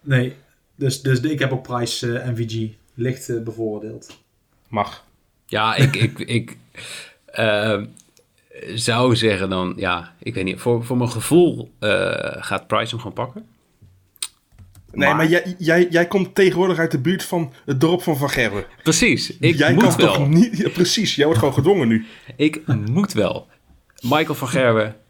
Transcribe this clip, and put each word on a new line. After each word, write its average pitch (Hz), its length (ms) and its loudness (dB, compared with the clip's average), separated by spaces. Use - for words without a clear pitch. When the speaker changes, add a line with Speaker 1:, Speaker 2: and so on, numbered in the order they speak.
Speaker 1:
Nee, 131 340 -2
dus, 135 260 -4
dus 131 200 0
de, 156 100 -2
ik 147 80 -4
heb 135 120 -2
ook 131 120 -6
Price, 120 560 -6
eh, 127 100 -6
M 117 60 -4
V 117 160 -4
G. 113 180 -6
Licht, 127 360 -8
eh, 117 120 -4
bevoordeeld. 110 760 -10
Speaker 2:
Mag. - 380 -6
Speaker 3:
Ja, 107 300 -2
ik, 135 200 2
ik, - 240 -2
ik, - 380 -6
ehm, 107 600 -2
zou 117 400 2
zeggen 98 340 0
dan, 92 280 -2
ja, 87 420 -4
ik - 140 -10
weet 95 100 -4
niet. 92 160 -6
Voor, 120 260 0
voor 127 120 -2
mijn 120 120 0
gevoel, 127 720 2
eh, 95 640 -2
gaat - 240 -6
Price 110 220 -2
hem 117 100 -8
gewoon 107 140 -12
pakken. 123 320 -10
Speaker 2:
Nee, 139 160 0
Speaker 3:
Maar 151 100 2
Speaker 2:
maar 160 120 2
jij, 175 280 0
jij, 170 320 4
jij 170 180 2
komt 185 280 -2
tegenwoordig 180 420 2
uit 165 140 0
de 151 80 0
buurt 170 240 0
van 165 300 -4
het 135 160 0
dorp 170 200 2
van 156 160 0
Van 139 120 -2
Gerwen. 104 360 2
Speaker 3:
Precies, 160 540 2
ik - 180 2
Speaker 2:
Jij 147 180 4
Speaker 3:
moet 190 100 6
Speaker 2:
kan 170 140 4
Speaker 3:
wel. 107 160 4
Speaker 2:
toch 139 160 2
niet, 180 280 4
ja, 175 120 0
precies, 180 460 0
jij 143 100 2
wordt 156 140 2
gewoon 139 140 2
gedwongen 156 340 2
nu. 110 180 2
Speaker 3:
Ik 151 320 -2
moet 120 460 0
wel. - 340 -2
Michael 147 340 0
van 131 120 -8
Gerwen 113 480 0